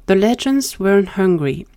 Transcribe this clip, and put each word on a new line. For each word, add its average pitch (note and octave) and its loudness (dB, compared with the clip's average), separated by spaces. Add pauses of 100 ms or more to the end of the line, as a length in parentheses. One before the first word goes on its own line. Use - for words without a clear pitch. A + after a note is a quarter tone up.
The G3 2
Legends B3 -2
weren't G3 2
hungry, E3+ -2